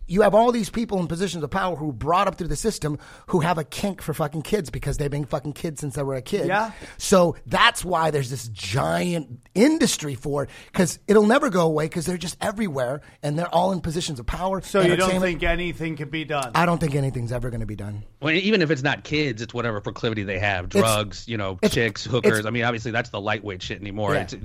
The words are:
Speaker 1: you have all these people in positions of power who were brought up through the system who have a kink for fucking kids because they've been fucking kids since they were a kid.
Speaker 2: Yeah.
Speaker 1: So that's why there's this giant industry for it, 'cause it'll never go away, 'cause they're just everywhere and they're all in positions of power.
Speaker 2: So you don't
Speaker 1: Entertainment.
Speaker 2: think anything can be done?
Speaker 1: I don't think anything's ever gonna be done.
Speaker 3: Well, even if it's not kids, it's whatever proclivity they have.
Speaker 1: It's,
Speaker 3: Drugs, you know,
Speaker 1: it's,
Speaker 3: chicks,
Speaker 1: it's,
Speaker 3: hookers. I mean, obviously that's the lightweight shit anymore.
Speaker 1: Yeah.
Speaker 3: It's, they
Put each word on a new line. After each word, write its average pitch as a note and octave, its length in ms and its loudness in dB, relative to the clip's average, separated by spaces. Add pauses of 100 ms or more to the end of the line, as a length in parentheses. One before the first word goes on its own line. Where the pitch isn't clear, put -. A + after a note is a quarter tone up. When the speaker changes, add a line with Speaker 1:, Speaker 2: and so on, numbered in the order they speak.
Speaker 1:
you F3+ 140 4
have G3+ 120 6
all A3+ 200 6
these A3+ 160 -2
people A3 300 -2
in F3 80 0
positions E3 360 -4
of C#3 80 -6
power F#3+ 240 -2
who D3+ 120 -6
were D3 60 -2
brought D#3+ 340 2
up F#3 80 -2
through F3 120 -6
the D3 80 -2
system D3+ 420 -2 (300)
who F3+ 140 2
have E3+ 160 2
a D#3 80 -4
kink - 360 -6
for D#3 120 -4
fucking D#3 280 -4
kids D3 280 -2
because C#3 280 -4
they've C#3+ 140 -2
been C#3+ 140 -4
fucking D3+ 260 -4
kids D#3 300 -8
since C#3+ 140 -6
they D3 80 -2
were C3+ 120 -2
a - 60 -6
kid. G3 260 -2
Speaker 2:
Yeah. G#3 240 0 (260)
Speaker 1:
So F3 380 4 (100)
that's F#3+ 380 4
why E3 280 2
there's C#3 180 0
this A#2 180 -8
giant D3+ 920 -2 (120)
industry A3+ 600 4
for C#3+ 280 -4
it, - 60 -8 (220)
'cause - 360 0
it'll G#3 200 8
never C#4 220 4
go F3+ 160 4
away, D#3 240 0
'cause D#3+ 160 -6
they're F3+ 120 -2
just E3 220 -8
everywhere D3+ 640 -2 (200)
and D3 160 -2
they're F3 160 -2
all F3+ 200 4
in F3 80 -2
positions D#3+ 400 -4
of A2+ 40 -14
power. F3+ 360 -2
Speaker 2:
So - 180 0
you F#3 160 8
don't E3+ 60 4 (100)
Speaker 1:
Entertainment. F#3 120 2
Speaker 2:
think F3 200 -2
anything E3+ 540 -2
can C#3+ 120 -8
be D#3+ 140 -4
done? C#3 320 -4
Speaker 1:
I E3 100 4
don't E3+ 140 2
think D3 160 0
anything's C3 380 -2
ever B2 160 -4
gonna A2+ 160 -6
be G#2 100 -8
done. G#2 280 -8 (180)
Speaker 3:
Well, D3+ 120 0
even F#3+ 280 4
if D#3 100 4
it's C3 120 0
not B2 200 0
kids, D3 380 -2
it's A2+ 120 -8
whatever A2+ 280 -2
proclivity A2 420 -2
they F#2+ 160 -2
have. G2 260 0
Speaker 1:
It's, F2+ 100 -4
Speaker 3:
Drugs, G#2+ 520 2
you A#2 100 -6
know, F#2+ 240 -4
Speaker 1:
it's, G#2+ 140 2
Speaker 3:
chicks, A2+ 300 0
Speaker 1:
it's, G#2 60 -6
Speaker 3:
hookers. A2 340 2
I A2 60 -4
mean, A#2 120 -2
obviously A#2 280 -2
that's A#2 180 -2
the G#2 120 -8
lightweight G2+ 400 -4
shit F#2 200 -10
anymore. G2+ 340 -2
Speaker 1:
Yeah. G2 60 0
Speaker 3:
It's, G2 120 -10
they G#2 120 -12